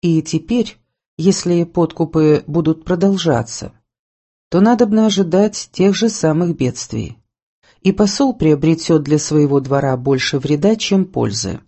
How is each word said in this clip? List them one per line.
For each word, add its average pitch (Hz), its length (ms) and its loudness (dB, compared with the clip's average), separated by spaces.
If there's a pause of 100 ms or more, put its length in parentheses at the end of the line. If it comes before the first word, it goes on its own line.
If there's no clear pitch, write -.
И 165 180 2
теперь, 190 560 -4 (400)
если 175 480 0
подкупы 156 800 0
будут 160 380 -2
продолжаться, 175 880 -2 (760)
то 170 100 2
надобно 220 460 4
ожидать 196 680 0
тех 196 240 2
же 220 140 0
самых 165 440 0
бедствий, 120 640 -6 (640)
и 190 120 2
посол 208 420 0
приобретёт 156 680 2
для 147 160 0
своего 147 420 2
двора 135 360 -2
больше 131 420 -2
вреда, 147 380 0
чем 190 300 0
пользы. 113 600 -6